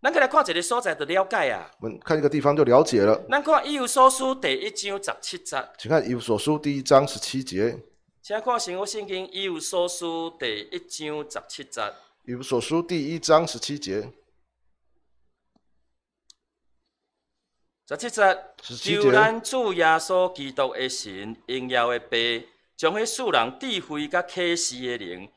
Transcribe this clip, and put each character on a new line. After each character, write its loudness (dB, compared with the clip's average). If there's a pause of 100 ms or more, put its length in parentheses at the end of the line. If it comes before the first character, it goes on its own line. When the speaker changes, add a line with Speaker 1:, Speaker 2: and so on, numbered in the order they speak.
Speaker 1:
咱 2
可 2
以 4
来 4
看 4
一 -2
个 0
所 0
在 0
就 -6
了 2
解 0
啊。 -6 (140)
Speaker 2:
我 -8
们 -10
看 0
一 0
个 4
地 0
方 4
就 4
了 8
解 4
了。 6 (120)
Speaker 1:
咱 2
看 4
《以 -4
弗 -2
所 6
书》 -2
第 -2
一 -2
章 -6
十 -6 (120)
七 -10
节。 -8 (120)
Speaker 2:
请 -6
看 4
《以 0
弗 -4
所 0
书》 0
第 -4
一 -6
章 6
十 -10
七 -6
节。 -2 (460)
Speaker 1:
请 -6
看 0
新 -6
约 -2
圣 -8
经 -6
以 -4
弗 -4
所 -2
书 -6
第 -6
一 -8
章 -8
十 -10
七 -14
节。 -12 (460)
Speaker 2:
以 -8
弗 -10
所 0
书 0
第 -4
一 -6
章 4
十 -8
七 -8
节。 -6 (3750)
Speaker 1:
十 -8
七 -8
节。 4 (240)
Speaker 2:
十 -14
七 -2
节。 0
Speaker 1:
就 6
咱 4
主 -2
耶 2 (120)
稣 0
基 -10
督 -2
的 -4
神， -8 (120)
荣 -6
耀 2
的 0
父， -2 (300)
将 0
迄 -2
世 -6
人 2
智 -6
慧 -8
甲 -2
启 -2
示 -4
的 -6
灵 -12